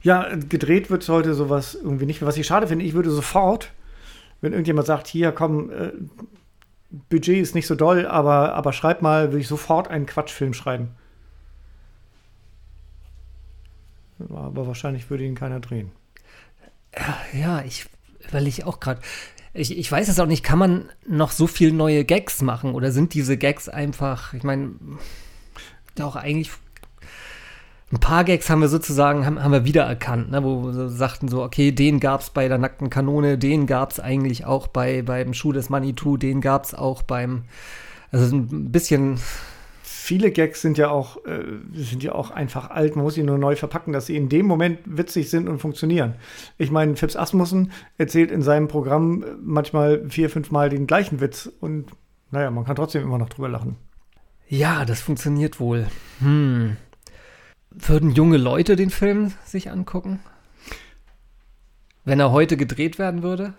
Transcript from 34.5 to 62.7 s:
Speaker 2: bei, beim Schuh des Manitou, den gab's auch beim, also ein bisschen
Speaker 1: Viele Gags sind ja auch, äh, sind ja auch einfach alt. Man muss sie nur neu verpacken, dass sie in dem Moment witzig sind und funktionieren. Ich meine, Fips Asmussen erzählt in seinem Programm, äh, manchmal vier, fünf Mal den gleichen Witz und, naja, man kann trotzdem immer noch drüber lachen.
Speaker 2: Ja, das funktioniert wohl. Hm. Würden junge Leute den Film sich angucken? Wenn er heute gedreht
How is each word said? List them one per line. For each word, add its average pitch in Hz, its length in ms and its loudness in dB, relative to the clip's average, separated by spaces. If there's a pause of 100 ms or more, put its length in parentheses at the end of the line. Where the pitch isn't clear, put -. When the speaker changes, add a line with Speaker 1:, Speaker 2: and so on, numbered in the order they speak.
Speaker 2:
bei, 127 340 -2
beim 127 320 -2
Schuh 147 180 -2
des 131 160 -2
Manitou, 139 480 0
den 135 240 0
gab's 135 320 0
auch 131 300 -4
beim, 123 400 -4 (680)
also 123 240 4
ein 135 380 -2
bisschen 139 460 2 (640)
Speaker 1:
Viele 190 480 0
Gags 160 280 0
sind 151 180 0
ja 147 120 4
auch, 139 360 -4
äh, 160 180 -6 (300)
sind 127 280 -8
ja 143 140 -6
auch - 160 -6
einfach 131 380 -6
alt. 156 260 0
Man 143 80 0
muss 151 100 -2
sie 156 80 -2
nur 143 160 0
neu 139 160 2
verpacken, 151 380 -6
dass 131 140 -4
sie 151 100 -6
in 139 120 -2
dem 165 180 4
Moment 170 380 2
witzig 165 460 -4
sind 170 180 0
und 147 120 -4
funktionieren. 156 540 0 (440)
Ich 143 140 -2
meine, 151 240 2
Fips - 180 -2
Asmussen 185 560 2 (280)
erzählt 165 340 2
in 156 100 0
seinem 147 240 4
Programm, 151 560 0
äh, - 40 -10 (140)
manchmal 151 720 0
vier, 160 180 0
fünf 156 220 -4
Mal 143 200 2
den 139 180 -2
gleichen 160 320 0
Witz 139 280 -4 (120)
und, 151 320 -6 (400)
naja, 139 180 -2
man 117 140 -4
kann 135 100 -4
trotzdem 147 280 -2
immer 131 140 -2
noch 120 120 0
drüber 135 200 -8
lachen. 117 280 -6 (720)
Speaker 2:
Ja, 147 360 0
das 117 160 -2
funktioniert 147 600 -2
wohl. 117 260 0 (320)
Hm. 131 580 2 (960)
Würden 151 400 4
junge 156 280 6
Leute 143 360 4
den 185 160 2
Film 202 420 0 (120)
sich 190 260 -8
angucken? 190 480 -6 (1900)
Wenn 139 140 4
er 139 140 6
heute 160 240 6
gedreht 147 420 -2